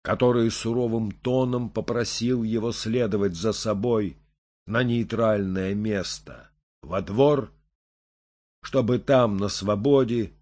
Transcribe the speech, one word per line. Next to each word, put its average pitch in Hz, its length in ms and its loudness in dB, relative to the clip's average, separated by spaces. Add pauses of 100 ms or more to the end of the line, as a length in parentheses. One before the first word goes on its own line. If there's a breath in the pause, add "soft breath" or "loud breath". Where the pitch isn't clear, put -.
который 117 480 2
суровым 113 600 -2
тоном 123 580 -2
попросил 117 720 -2
его 113 280 -2
следовать 107 640 0
за 104 180 -2
собой 107 640 -2 (480)
на 117 180 0
нейтральное 104 920 0
место, 104 720 -6 (320)
во 92 200 -6
двор, 127 500 2 (1120)
чтобы 123 360 0
там, 120 380 4
на 101 100 -2
свободе 110 960 2